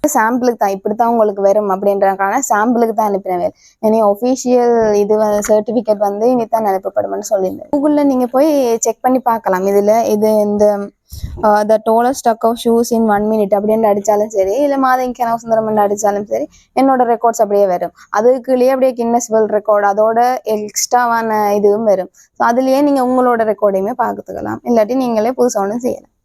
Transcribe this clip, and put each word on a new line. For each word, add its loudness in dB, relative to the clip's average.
சாம்பிளுக்கு -2
தான், -2
இப்படித்தான் -2
உங்களுக்கு 0
வரும் 2
அப்படின்றதுக்கான 0
சாம்பிளுக்கு 0
தான் -2
அனுப்பினேன். -4
இனி 2
ஒஃபிஷியல் 0
இது 2
வந்து 0
சர்டிஃபிகேட் 0
வந்து 0
இனி 0
தான் -2
அனுப்பப்படும்னு -4
சொல்லியிருந்தேன். -4
Google-ல 2
நீங்க 0
போய் 2
செக் -4
பண்ணி 2
பார்க்கலாம். -2
இதுல 2
இது 2
இந்த, 2
அஹ், 2
"The 2
tallest 0
stuck -2
of 0
shoes 0
in 0
one 0
minute" 0
அப்படின்னு 2
அடிச்சாலும் 0
சரி, 0
இல்ல 0
மாதங்கி 0
கனகசுந்தரம் -2
அடிச்சாலும் -2
சரி, -4
என்னோட 2
ரெக்கார்ட்ஸ் 0
அப்படியே 2
வரும். -4
அதுக்குள்ளேயே 2
அப்படியே 0
கின்னஸ் -2
வேர்ல்ட் 0
ரெக்கார்ட், 0
அதோட 2
எக்ஸ்ட்ராவான -2
இதுவும் 2
வரும். 0
So 0
அதுலயே 2
நீங்க 2
உங்களோட 0
ரெக்கார்டையுமே -2
பார்த்துக்கலாம், -6
இல்லாட்டி 0
நீங்களே -2
புதுசா -2
ஒண்ணும் -4
செய்யலாம். -8